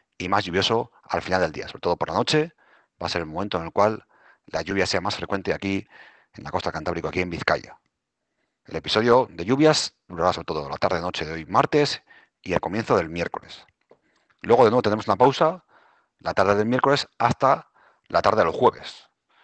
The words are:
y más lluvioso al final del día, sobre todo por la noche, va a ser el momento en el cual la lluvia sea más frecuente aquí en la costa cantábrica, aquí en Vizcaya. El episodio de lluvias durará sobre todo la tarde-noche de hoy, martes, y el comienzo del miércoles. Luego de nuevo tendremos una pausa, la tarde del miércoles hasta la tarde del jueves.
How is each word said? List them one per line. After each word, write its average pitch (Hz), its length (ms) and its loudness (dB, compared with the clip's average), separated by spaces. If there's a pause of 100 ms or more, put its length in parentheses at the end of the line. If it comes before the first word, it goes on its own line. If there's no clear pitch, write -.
(180)
y 92 100 -6
más 101 160 0
lluvioso 98 480 -2 (120)
al 85 180 -4
final 92 180 0
del 80 120 0
día, - 160 -10
sobre - 120 -16
todo 87 160 -2
por 82 120 -4
la 85 60 -8
noche, 151 380 0 (480)
va 85 60 -6
a - 20 -6
ser 85 140 -4
el 80 40 -8
momento 90 300 -6
en 82 80 -4
el 82 80 -12
cual 107 340 0 (400)
la 80 160 -6
lluvia 92 240 -2
sea 92 140 -2
más 98 160 -4
frecuente 92 380 -4
aquí 98 340 -4 (460)
en - 100 -18
la 73 60 -12
costa 87 200 -4
cantábrica, 82 380 -6
aquí 85 120 -2
en 90 100 -4
Vizcaya. - 480 -4 (880)
El - 120 -12
episodio 117 540 2
de 82 140 -10
lluvias 143 500 2 (140)
durará 87 240 0
sobre 82 140 -8
todo 76 220 -6
la 71 80 -8
tarde-noche 87 480 -2
de 78 80 -8
hoy, 82 140 -10
martes, 139 560 0 (400)
y 92 100 -6
el 87 80 0
comienzo 107 360 -2
del 82 120 0
miércoles. - 560 -8 (800)
Luego 120 220 6
de 107 60 8
nuevo 120 120 2
tendremos 107 240 -2
una 101 100 2
pausa, 156 480 2 (540)
la 85 160 -6
tarde 101 220 4
del 107 100 2
miércoles 131 420 0 (100)
hasta 135 520 0 (380)
la 85 140 0
tarde 104 220 4
del 80 80 0
jueves. - 560 -2 (360)